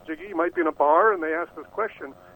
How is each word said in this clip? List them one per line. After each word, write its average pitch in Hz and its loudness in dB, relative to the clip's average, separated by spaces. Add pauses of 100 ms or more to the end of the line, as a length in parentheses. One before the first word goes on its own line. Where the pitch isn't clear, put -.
Jiggy, 160 -12
you 196 -10
might 170 -2
be 175 -4
in 160 0
a 151 -2
bar 156 4
and 170 -4
they 156 -4
ask 170 -6
this - -16
question, - -8 (220)